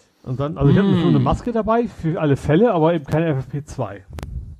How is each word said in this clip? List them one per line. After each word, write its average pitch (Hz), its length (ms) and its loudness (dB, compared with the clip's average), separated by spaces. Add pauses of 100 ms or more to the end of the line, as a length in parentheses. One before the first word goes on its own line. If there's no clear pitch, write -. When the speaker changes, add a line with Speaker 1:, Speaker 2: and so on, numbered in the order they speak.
(240)
Speaker 1:
Und 123 160 -8
dann, 147 180 -6
also 139 140 4
ich - 60 6
hatte 196 100 4
Speaker 2:
Mhm. 185 140 4
Speaker 1:
schon - 80 2
eine 147 100 4
Maske 151 320 0
dabei, 226 360 0
für 160 320 -4
alle 147 160 2
Fälle, 190 380 2
aber 170 200 2
eben 151 120 -4
keine 160 220 0
F 143 120 -2
F 127 100 -10
P 143 160 -8
zwei. 98 400 -10 (540)